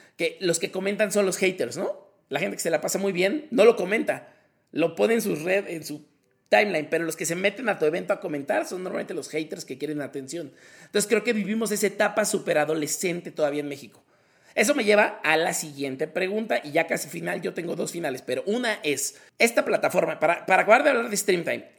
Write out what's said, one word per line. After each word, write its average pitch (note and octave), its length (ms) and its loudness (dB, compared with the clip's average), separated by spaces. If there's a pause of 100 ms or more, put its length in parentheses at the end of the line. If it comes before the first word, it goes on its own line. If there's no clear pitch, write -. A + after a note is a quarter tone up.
(180)
que E3 240 -2
los E3+ 180 2
que - 120 -4
comentan G3 400 -2
son G3+ 140 4
los F3+ 120 0
haters, D3 400 0
¿no? - 320 -6 (200)
La C#3 100 -2
gente G3 180 -4
que - 40 -8
se F3 80 -2
la D#3 120 2
pasa F#3 180 -2
muy G3 120 0
bien F#3+ 400 0
no G3+ 140 6
lo A#3 100 8
comenta, F#3 580 -2 (380)
lo D#3+ 240 0
pone G#3+ 200 4
en A3+ 60 2
su F3+ 140 -2
red, F#3 320 0
en E3 160 -8
su D3 220 -12 (440)
timeline, G3 400 4
pero E3 160 0
los D#3+ 100 -4
que E3+ 100 -6
se E3 100 -2
meten G#3 340 0
a F#3 100 -2
tu D#3+ 60 2
evento F3 280 0
a F#3 60 -2
comentar E3 460 -2
son F#3 180 -8
normalmente F#3 300 -6
los D3+ 160 -8
haters D#3 360 -6
que C3 120 -12
quieren D3 240 -6
atención. C#3 500 -10 (340)
Entonces G#3 240 0
creo G#3+ 140 4
que A#3+ 100 2
vivimos G#3+ 380 -2
esa G#3 160 2
etapa G#3 380 0
súper E3 320 0
adolescente D#3 760 -2
todavía D3 300 0
en C#3+ 80 -8
México. C#3 340 -14 (500)
Eso A#3 220 4
me C4 80 -2
lleva G#3 400 4
a D#3 140 4
la E3+ 160 0
siguiente C#3 560 -6
pregunta, G#3 520 -2
y D3 120 -12
ya E3 120 2
casi E3 220 -4
final, E3+ 340 -6
yo F3+ 120 -4
tengo D#3+ 240 -6
dos D#3+ 160 -6
finales, D3 280 -6
pero B2+ 240 -4
una A3+ 280 0 (100)
es, D3 340 -2 (220)
esta A#3 240 4
plataforma, E3+ 560 0
para, D#3+ 260 2
para F#3 180 6
acabar A#3 200 6
de D4+ 60 4
hablar A#3 200 2
de G#3 60 -6
Stream F3 300 0
Time, A#2+ 340 -6